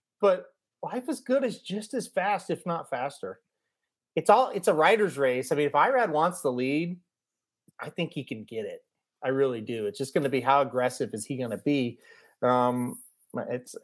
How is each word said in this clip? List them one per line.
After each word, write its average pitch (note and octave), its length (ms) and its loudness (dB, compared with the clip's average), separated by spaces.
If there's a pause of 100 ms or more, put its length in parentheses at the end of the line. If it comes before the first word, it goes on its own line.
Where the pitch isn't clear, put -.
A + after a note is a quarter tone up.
(200)
but F#3 280 4 (340)
Life B3 260 -6
is D#4+ 140 -4
Good C4 240 0
is G#3 140 -6
just G#3+ 340 -8
as A#3+ 140 -6
fast, F#3+ 420 -2
if - 160 -6
not E3+ 240 -4
faster. B2 500 -8 (760)
It's - 140 2
all, A#3+ 200 6
it's F#3+ 180 -4
a G3+ 60 4
rider's E3+ 440 4
race. C3 340 0
I D#3 40 2
mean, D3 120 2
if C#3+ 60 -2
Irad G#3+ 360 4
wants E3 320 0
the C#3 100 0
lead, C#3+ 460 -2 (840)
I - 100 -10
think E3 220 -6
he C#3+ 120 -8
can A2+ 200 -10
get A2 220 -8
it. F2+ 180 -12 (400)
I C#3 60 0
really C3+ 320 0
do. A2 240 -4
It's G#2 120 -4
just C3 160 -6
gonna C#3+ 140 2
be C3+ 140 0
how C#3 200 4
aggressive B2 520 -2
is G#2+ 120 -8
he C3+ 120 -6
gonna A#2 200 -4
be. C3 420 0 (420)
Um, B2 580 2 (500)
it's, B2 340 -8